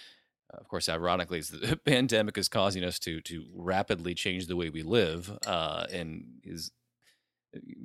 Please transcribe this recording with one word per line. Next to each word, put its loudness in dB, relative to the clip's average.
uh, -16
of -20
course, -2
ironically, 2
it's -6
the -2
<laughs> -20
pandemic 4
is 2
causing 2
us -2
to, -4
to -8
rapidly 0
change -2
the -2
way 0
we -6
live, 2
uh, 0
and -8
is -10